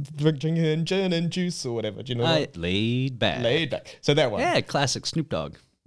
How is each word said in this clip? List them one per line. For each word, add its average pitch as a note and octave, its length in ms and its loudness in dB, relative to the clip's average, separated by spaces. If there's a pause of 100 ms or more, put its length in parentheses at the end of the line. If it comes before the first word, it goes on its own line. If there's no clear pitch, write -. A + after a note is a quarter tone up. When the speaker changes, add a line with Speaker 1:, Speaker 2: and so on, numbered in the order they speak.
(180)
Speaker 1:
drink, D3 220 2
drinking D#3+ 260 0
and D#3 200 0
gin F#3 280 0
and E3+ 180 0
juice F3+ 340 -4
or A#2+ 80 -4
whatever. G#2+ 300 -4
Do C3 80 -8
you A#2+ 80 -2
know A#2 60 2
Speaker 2:
I D#3 160 4
Speaker 1:
that? - 160 -6
Speaker 2:
laid A2+ 600 0
back. G2+ 240 0
Speaker 1:
Laid C#3+ 280 2
back. - 320 -8
So D3 120 4
that C#3+ 160 4
one. G#2 120 0
Speaker 2:
Yeah, D#4+ 180 2
classic - 460 0
Snoop - 240 -4
Dogg. D2+ 260 -4 (320)